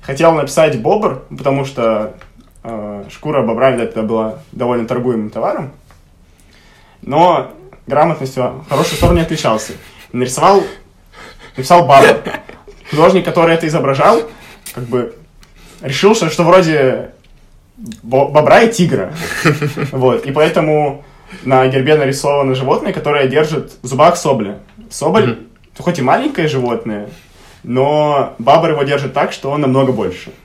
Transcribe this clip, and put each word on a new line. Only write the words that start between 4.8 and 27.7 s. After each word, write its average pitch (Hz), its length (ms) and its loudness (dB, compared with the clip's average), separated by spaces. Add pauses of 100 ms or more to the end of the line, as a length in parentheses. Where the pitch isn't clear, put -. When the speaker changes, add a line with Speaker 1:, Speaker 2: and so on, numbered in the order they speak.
Speaker 1:
торгуемым 120 440 -4
товаром, 165 420 -6 (1300)
но 156 500 2 (340)
грамотностью 135 800 -2
в - 40 -20
хорошую 156 260 -2
сторону 170 220 2
не 165 60 0
отличался. 127 480 -4 (400)
Нарисовал, 156 500 2 (960)
написал 170 300 4
бобр. - 340 6 (720)
Художник, 170 340 4
который 165 300 2
это 165 120 -2
изображал, 151 560 2 (520)
как 127 100 -10
бы 120 300 -4 (640)
решил, 190 340 0
что, 185 160 -2
что 175 140 -2
вроде 160 680 2 (880)
бо-, 135 260 2
бобра 151 340 4
и 226 100 2
тигра. 135 400 -2 (800)
Вот. 127 340 0
И 139 60 -6
поэтому 151 720 0 (400)
на 131 240 4
гербе 135 280 2
нарисовано 139 580 0
животное, 135 380 -2
которое 147 340 0
держит 151 460 -2 (100)
в - 40 -12
зубах 135 300 4
соболя. 107 420 -2 (320)
Соболь, 170 360 0
Speaker 2:
Мгм. 117 120 -4 (400)
Speaker 1:
хоть 170 200 -4
и 131 40 -4
маленькое 175 460 0
животное, 117 600 -4 (540)
но 143 760 0